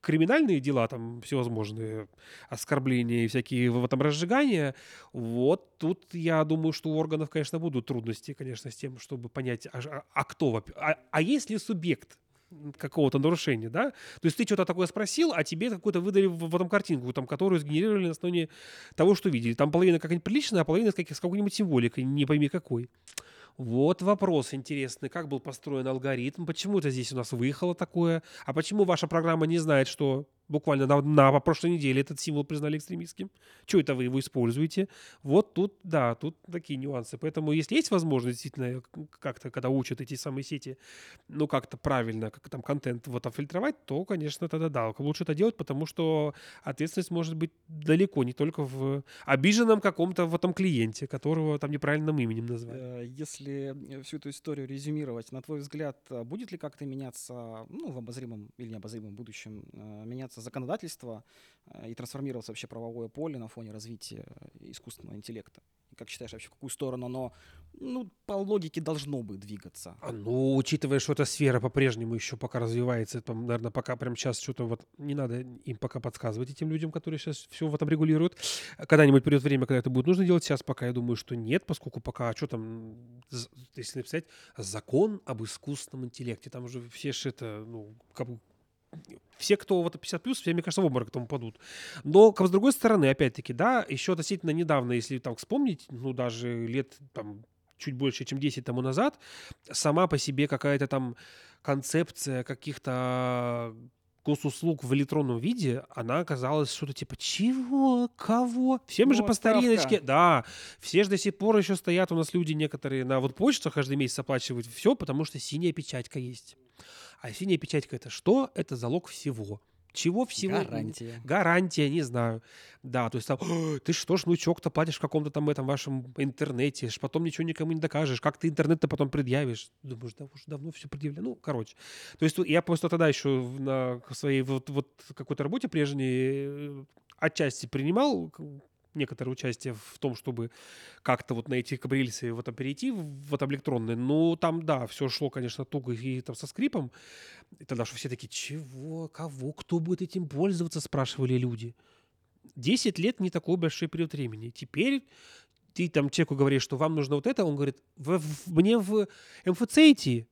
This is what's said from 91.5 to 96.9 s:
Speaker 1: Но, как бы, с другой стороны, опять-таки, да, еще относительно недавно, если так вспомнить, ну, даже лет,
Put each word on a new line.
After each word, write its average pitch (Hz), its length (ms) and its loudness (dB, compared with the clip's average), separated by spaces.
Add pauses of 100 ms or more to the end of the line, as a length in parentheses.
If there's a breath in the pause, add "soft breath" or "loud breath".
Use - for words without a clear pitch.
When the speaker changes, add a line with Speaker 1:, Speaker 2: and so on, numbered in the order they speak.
Speaker 1:
Но, 202 280 10
как 202 140 4
бы, - 20 6
с 175 40 4
другой 202 220 6
стороны, 214 360 6
опять-таки, 135 440 2
да, 220 360 2
еще 151 240 0
относительно 170 380 -2
недавно, 151 420 2
если 120 260 -2
так 120 180 -6
вспомнить, 254 520 -2
ну, 131 240 -6
даже 120 540 -4
лет, 131 300 -4 (160)